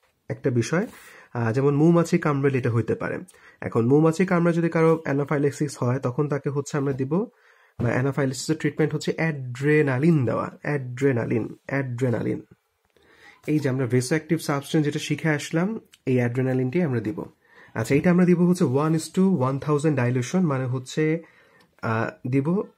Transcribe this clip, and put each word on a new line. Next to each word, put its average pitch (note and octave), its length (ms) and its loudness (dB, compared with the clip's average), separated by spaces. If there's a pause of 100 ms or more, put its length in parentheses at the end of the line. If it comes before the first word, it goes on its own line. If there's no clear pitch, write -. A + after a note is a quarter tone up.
(300)
একটা B2 200 -4
বিষয়। C3 380 0 (460)
আহ, A#2 180 -2
যেমন C#3 240 2
মৌমাছি E3+ 420 4
কামড়ালে C#3+ 400 0
এটা B2 140 -2
হইতে A2 240 0
পারে। - 240 -6 (420)
এখন A2+ 240 0
মৌমাছি D#3+ 400 4
কামড়া F3 280 2
যদি E3 160 0
কারো E3 340 2
অ্যানাফাইলেক্সিস C#3+ 800 -2
হয় B2+ 160 0
তখন C3+ 300 -2
তাকে C#3+ 200 -4
হচ্ছে C#3 280 -4
আমরা C#3 160 0
দিব C#3 320 -2 (540)
বা A#2+ 100 0
অ্যানাফাইলাক্সিসের C3 680 -2
ট্রিটমেন্ট D3+ 360 -2
হচ্ছে - 240 -4
অ্যাড্রিনালিন C#3 1080 2
দেওয়া, - 360 -4
অ্যাড্রিনালিন, B2+ 920 -2 (100)
অ্যাড্রিনালিন। B2 760 -2 (1040)
এই D3+ 120 0
যে C#3 100 -2
আমরা C3 160 -2
vasoactive B2+ 520 0
সাবস্টেন্স D3 480 -2
যেটা D3+ 140 -2
শিখে D3+ 300 -4
আসলাম, D#3+ 500 -2 (260)
এই C3 100 2
অ্যাড্রিনালিনটি B2+ 680 0
আমরা C3 180 0
দিব। G#2+ 240 -6 (500)
আচ্ছা, A2+ 220 0
এটা D3+ 160 4
আমরা F3 140 4
দিব F3 160 4
হচ্ছে F3 220 4
one D3 300 2
is D#3+ 120 -2 (100)
to F3+ 60 4 (160)
one C3 220 0
thousand D3+ 360 0
dilution, B2 460 0
মানে C#3 240 0
হচ্ছে, D#3 580 -2 (580)
আহ, A2+ 480 -4
দিব, C#3+ 340 0 (140)